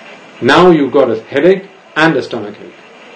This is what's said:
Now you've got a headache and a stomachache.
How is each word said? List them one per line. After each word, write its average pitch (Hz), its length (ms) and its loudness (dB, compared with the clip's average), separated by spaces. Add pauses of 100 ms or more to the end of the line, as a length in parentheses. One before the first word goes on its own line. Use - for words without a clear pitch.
(420)
Now 160 300 4
you've 139 220 0
got 127 180 2
a 107 120 -6
headache 170 440 -2 (280)
and 156 200 0
a 113 80 -4
stomachache. 104 500 -14 (420)